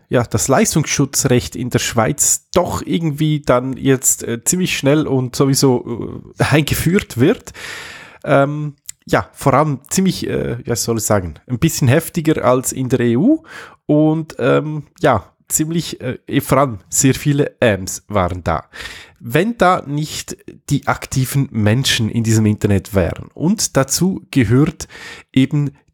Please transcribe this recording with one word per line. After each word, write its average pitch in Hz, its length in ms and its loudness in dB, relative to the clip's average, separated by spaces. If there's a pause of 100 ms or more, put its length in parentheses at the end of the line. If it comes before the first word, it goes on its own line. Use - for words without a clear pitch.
ja, 123 140 2
das - 240 -2
Leistungsschutzrecht 135 1080 0
in 123 140 -6
der 117 100 0
Schweiz - 760 -2
doch 185 320 0
irgendwie 156 540 0
dann 127 360 0
jetzt, - 460 0
äh, 117 220 -6
ziemlich 180 340 -2
schnell 143 300 2
und 127 260 -2
sowieso, 127 880 0 (160)
äh, - 60 2
eingeführt 160 760 0
wird. 170 340 0 (680)
Ähm, 147 540 0 (300)
ja, 120 260 0
vor - 220 0
allem 143 260 2 (100)
ziemlich, - 380 0
äh, 135 360 -4
ja, 117 120 -4
soll 113 220 -2
ich 107 60 -4
sagen, 90 300 0 (140)
ein 123 100 -4
bisschen 156 300 0
heftiger 156 560 0
als 127 280 2
in 131 160 -4
der 117 120 0
E 120 160 2
U 262 260 2 (440)
und, 156 520 2
ähm, 143 460 0 (160)
ja, 123 340 0 (140)
ziemlich, 160 520 -4
äh, - 400 -4
vor 131 180 2
allem 131 200 2 (100)
sehr 135 260 2
viele 143 460 0
Äms 95 460 0
waren 90 380 -2
da. 80 260 -4 (540)
Wenn 170 340 -2
da 180 280 2
nicht - 500 -6 (340)
die 139 180 0
aktiven 131 640 -2
Menschen 110 560 0
in 117 160 -2
diesem 110 220 2
Internet 104 480 0
wären. - 400 -2
Und 190 420 -2
dazu 170 540 0
gehört 131 580 2 (440)
eben 139 400 0 (220)